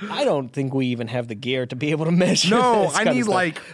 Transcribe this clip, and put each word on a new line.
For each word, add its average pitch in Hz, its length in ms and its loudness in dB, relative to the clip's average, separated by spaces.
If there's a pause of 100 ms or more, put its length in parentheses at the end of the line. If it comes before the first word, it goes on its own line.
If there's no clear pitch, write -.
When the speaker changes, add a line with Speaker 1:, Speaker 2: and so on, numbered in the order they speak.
Speaker 1:
I 240 140 -2
don't 151 260 0
think 135 240 -4
we 135 140 0
even 120 220 -2
have 120 180 -4
the 113 80 -8
gear 127 300 -2
to 127 100 -8
be 147 160 -2
able 156 140 0
to 165 60 0
measure 180 440 2
Speaker 2:
No, 240 280 4
Speaker 1:
this 170 120 0
Speaker 2:
I - 40 2
Speaker 1:
kind 220 100 2
of 254 60 2
Speaker 2:
need, 247 80 0
Speaker 1:
stuff. 208 120 0
Speaker 2:
like, 180 260 -2 (120)